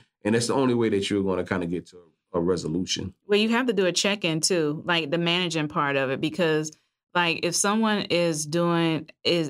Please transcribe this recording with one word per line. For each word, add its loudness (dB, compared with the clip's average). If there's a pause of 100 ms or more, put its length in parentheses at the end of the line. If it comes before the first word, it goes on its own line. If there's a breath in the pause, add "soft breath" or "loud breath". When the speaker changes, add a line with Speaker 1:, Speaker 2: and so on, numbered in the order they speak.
(240 loud breath)
Speaker 1:
And 2
that's 0
the 0
only 2
way 2
that 0
you're 0
gonna -2
kinda -2
get -6
to -20 (360)
a 0
resolution. -2 (120)
Speaker 2:
Well, 2
you 2
have 2
to 0
do 2
a 2
check-in 0
too, 0
like, 0
the 0
managing 0
part -2
of 0
it, -4
because, 0 (440 soft breath)
like, 2
if -2
someone 2 (100)
is 0
doing, 0 (140)
is, 0